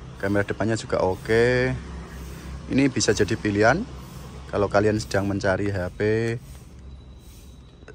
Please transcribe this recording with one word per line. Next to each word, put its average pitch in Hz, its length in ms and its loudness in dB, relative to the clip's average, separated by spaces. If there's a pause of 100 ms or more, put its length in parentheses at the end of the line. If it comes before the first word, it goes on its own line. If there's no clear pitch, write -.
(200)
Kamera 101 240 2
depannya 107 320 0
juga - 240 -2
oke. 117 720 2 (960)
Ini 135 240 4
bisa 107 240 2
jadi 104 160 2
pilihan 107 480 4 (720)
kalau 98 160 2
kalian 107 320 4
sedang 98 240 -2
mencari 98 480 0
H 90 240 -4
P - 40 -6 (1900)